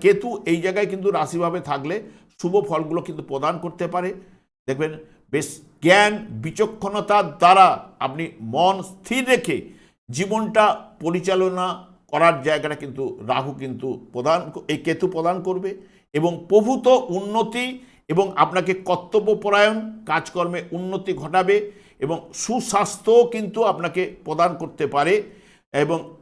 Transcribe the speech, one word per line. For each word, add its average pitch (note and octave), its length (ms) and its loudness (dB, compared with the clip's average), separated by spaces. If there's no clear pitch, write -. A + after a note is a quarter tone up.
কেতু G3+ 460 2
এই E3+ 140 0
জায়গায় F#3 260 0
কিন্তু F#3+ 240 -2
রাশিভাবে E3+ 500 -2
থাকলে D3 420 -6
শুভ G3 260 2
ফলগুলো D#3+ 340 -2
কিন্তু D3+ 200 -10
প্রদান C#3+ 360 -4
করতে F3 280 -6
পারে। F3+ 280 -4
দেখবেন, D#3 320 -4
বেশ D3+ 300 -4
জ্ঞান G#3 480 4
বিচক্ষণতার G3+ 1080 -2
দ্বারা F3+ 500 6
আপনি C#3+ 280 -4
মন E3+ 420 0
স্থির - 460 -6
রেখে A#3+ 420 0
জীবনটা G#3 800 0
পরিচালনা F3+ 840 -2
করার D#3 360 2
জায়গাটা D3+ 320 -2
কিন্তু C3+ 520 -8
রাহু C3 260 -2
কিন্তু C3 600 -8
প্রদান D3+ 380 0
ক-, E3+ 180 -12
এই D3+ 80 -2
কেতু D#3+ 320 -2
প্রদান F3 340 -2
করবে F#3+ 340 -4
এবং D#3+ 360 0
প্রভূত A#3+ 380 4
উন্নতি A3+ 920 0
এবং F#3 280 2
আপনাকে F3+ 380 2
কর্তব্যপরায়ণ G#3 1300 0
কাজকর্মে E3+ 640 -4
উন্নতি F#3 420 -6
ঘটাবে F#3 580 0
এবং D#3+ 360 -4
সুস্বাস্থ্যও A3+ 880 2
কিন্তু A3 400 -2
আপনাকে E3+ 600 -2
প্রদান E3 300 0
করতে D#3 320 -6
পারে। D#3 360 2
এবং D3+ 500 -2